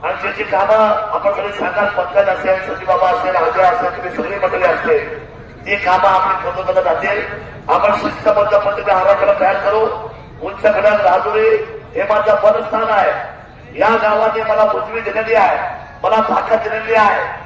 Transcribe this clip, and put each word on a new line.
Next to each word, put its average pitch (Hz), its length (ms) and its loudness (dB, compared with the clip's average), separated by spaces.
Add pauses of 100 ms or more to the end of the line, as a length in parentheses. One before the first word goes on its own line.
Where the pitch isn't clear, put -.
आणि 175 180 -4
जे 196 160 -6
जे 214 60 -4
कामं 202 360 2 (340)
आपण 202 200 0
सगळे 202 180 -4
सांगाल, 185 340 -2 (120)
पंकज 196 320 2
असेल, 190 280 0 (100)
संजीव - 200 -8
बाबा 190 220 2
असेल, 185 260 0
अजय 175 280 2
असेल, 180 320 2
तुम्ही - 200 -10
सगळी 202 240 -6
मंडळी 180 240 0
असतील, 160 440 2 (580)
ती 202 100 -2
कामं 185 320 2
आपली 180 340 2
पूर्ण 185 240 -6
करत 185 180 0
जातील. - 380 -2 (480)
आपण - 320 2
शिस्तबद्ध 208 560 0
पद्धतीने 202 360 0
आराखडा 196 460 4
तयार 185 240 2
करू. 214 220 2 (560)
उंच 196 220 -10
खडक 208 380 4
राजुरी 427 460 2 (480)
हे - 140 -2
माझं 208 340 2
बलस्थान - 460 2
आहे. - 920 -4
या 214 220 4
गावाने 214 420 0
मला 214 200 2 (100)
उजवी 226 280 -6
दिलेली 220 340 -2
आहे, 180 220 4 (460)
मला 214 260 2
ताकद - 340 0
दिलेली 220 320 -4
आहे. 208 280 4 (220)